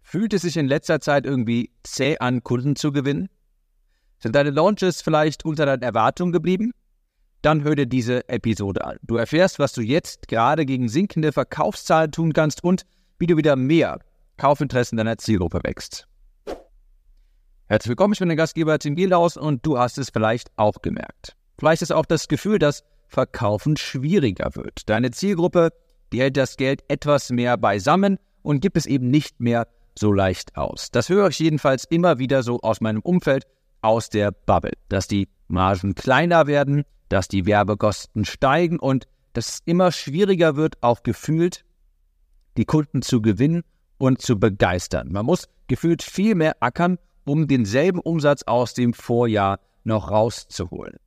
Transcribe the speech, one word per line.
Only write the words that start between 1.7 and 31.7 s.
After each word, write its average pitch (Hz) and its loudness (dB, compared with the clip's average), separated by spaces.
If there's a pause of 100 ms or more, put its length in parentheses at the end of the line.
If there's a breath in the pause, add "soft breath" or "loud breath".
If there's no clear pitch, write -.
zäh 139 -2
an, 123 -2
Kunden 127 -2
zu 147 -2
gewinnen? 143 -2 (920)
Sind 117 -6
deine 143 4
Launches 175 0
vielleicht 156 0
unter 156 0
deinen 135 0
Erwartungen 123 0
geblieben? 185 0 (680)
Dann 151 2
hör 151 2
dir 143 2
diese 123 -2
Episode 101 -2
an. - -10
Du 113 -2
erfährst, 151 2
was 143 0
du 123 -6
jetzt - -4
gerade 131 2
gegen 127 -2
sinkende 156 0
Verkaufszahlen 160 0
tun 165 -2
kannst 156 0
und 180 2 (320)
wie 175 -2
du 170 4
wieder 151 4
mehr 131 2 (400)
Kaufinteressen 127 0
deiner 110 -2
Zielgruppe 90 0
wächst. - -10 (1600)
Herzlich 107 0
willkommen, 202 2
ich - -8
bin 180 0
der 160 0
Gastgeber 156 0
Tim 143 -4
Gielaus 175 2
und 147 -4
du 147 0
hast 123 0
es 135 -6
vielleicht 110 -2
auch 107 0
gemerkt. - -10 (220)
Vielleicht 156 2
ist 165 -4
auch 156 0
das 160 -2
Gefühl, 202 0
dass - 0 (260)
Verkaufen 127 -2
schwieriger 139 -2
wird. - -12
Deine 117 0
Zielgruppe, 170 0 (420)
die 110 -2
hält 135 0
das 131 -2
Geld 135 -2
etwas 143 0
mehr 120 0
beisammen 143 2 (240)
und 147 0
gibt 190 0
es 160 -2
eben 127 0
nicht 143 0
mehr 117 0 (280)
so 104 2
leicht 95 -2
aus. - -8
Das - -2
höre 196 2
ich 143 -4
jedenfalls 147 0